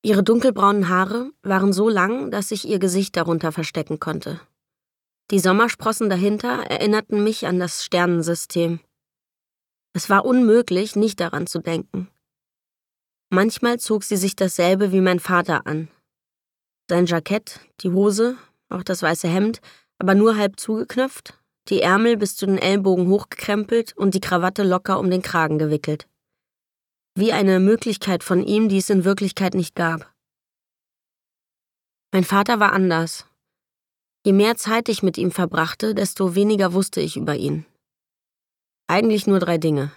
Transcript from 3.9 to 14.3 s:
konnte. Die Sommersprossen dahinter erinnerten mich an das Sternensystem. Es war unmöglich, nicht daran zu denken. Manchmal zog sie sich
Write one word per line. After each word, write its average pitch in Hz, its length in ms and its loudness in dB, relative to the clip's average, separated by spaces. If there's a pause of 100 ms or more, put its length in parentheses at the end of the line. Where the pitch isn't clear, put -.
konnte. - 400 -8 (880)
Die 196 100 4
Sommersprossen 220 680 0
dahinter 208 600 -2
erinnerten 214 520 0
mich 214 260 -2
an 180 120 0
das 175 240 -6
Sternensystem. 170 960 -2 (1120)
Es - 160 -8
war 202 140 4
unmöglich, 233 720 2
nicht 208 240 0
daran 175 280 -4
zu - 120 -6
denken. 175 480 -6 (1200)
Manchmal 226 480 0
zog 214 280 -2
sie 208 100 -4
sich 190 220 -2